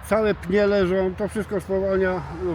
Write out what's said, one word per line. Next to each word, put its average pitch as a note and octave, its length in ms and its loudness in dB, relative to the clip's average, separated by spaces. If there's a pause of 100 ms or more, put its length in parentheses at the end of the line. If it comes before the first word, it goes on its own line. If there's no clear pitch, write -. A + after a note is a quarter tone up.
całe G#3+ 280 2
pnie G3+ 320 2
leżą, F#3+ 500 2
to G#3 100 -2
wszystko G3+ 340 -4
spowalnia F#3+ 600 0 (340)